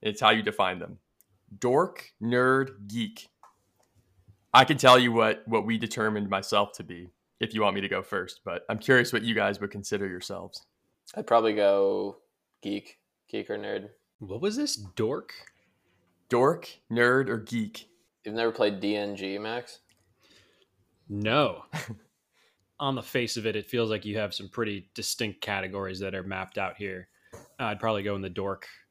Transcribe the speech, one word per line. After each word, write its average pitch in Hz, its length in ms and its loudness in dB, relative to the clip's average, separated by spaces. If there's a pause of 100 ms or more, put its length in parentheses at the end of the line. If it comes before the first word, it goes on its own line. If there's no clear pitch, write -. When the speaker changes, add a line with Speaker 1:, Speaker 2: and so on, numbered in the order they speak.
Speaker 1:
It's 104 180 -4
how 110 120 6
you 113 100 4
define 98 380 0
them. 87 180 -12 (640)
Dork, 135 500 0 (100)
nerd, 127 680 2
geek. 110 400 -6 (1200)
I 131 140 10
can 143 120 2
tell 127 200 10
you 123 140 6
what, 113 360 2
what 110 200 0
we 113 100 0
determined 107 540 -2
myself 101 460 2
to 104 60 -12
be 87 280 -14 (280)
if 110 140 -4
you 110 80 0
want 101 140 2
me 98 60 -2
to 98 60 -4
go 95 140 -2
first, 92 420 -8
but 87 260 -8
I'm 107 100 -2
curious 123 340 4
what 113 80 0
you 113 140 -2
guys 101 260 0
would 101 80 -6
consider 101 380 -6
yourselves. 92 580 -12 (500)
Speaker 2:
I'd - 120 -10
probably 113 260 4
go 98 640 2 (460)
geek, 101 340 -8 (320)
geek 107 220 -8
or 107 80 -6
nerd. 104 300 -8 (280)
Speaker 3:
What 104 240 -10
was 208 160 -2
this? 294 180 -2
Dork? 110 600 -6 (920)
Speaker 1:
Dork, 139 420 4 (220)
nerd, 123 380 4
or 113 80 -2
geek? 110 500 -6 (380)
Speaker 2:
You've 107 80 -8
never 113 180 2
played 104 280 0
D 101 160 0
N 101 200 -4
G, 98 220 -6
Max? 107 440 -10 (1300)
Speaker 3:
No. 104 640 0
<laughs> - 40 -16 (1080)
On 139 160 -2
the 113 80 -6
face 120 340 -2
of 110 80 -6
it, 107 100 -2
it 104 120 -6
feels 117 220 0
like 107 140 -2
you 104 140 -6
have 104 160 -4
some 98 160 -10
pretty 104 440 -6
distinct 110 460 -6
categories 95 600 -4
that 95 160 -6
are 92 80 -8
mapped 92 340 -8
out 95 180 -4
here. 95 320 -10 (260)
Uh, - 320 -10
I'd 104 140 -4
probably 107 240 0
go 101 120 -2
in 98 60 -6
the 95 80 -6
dork. 95 380 -6 (240)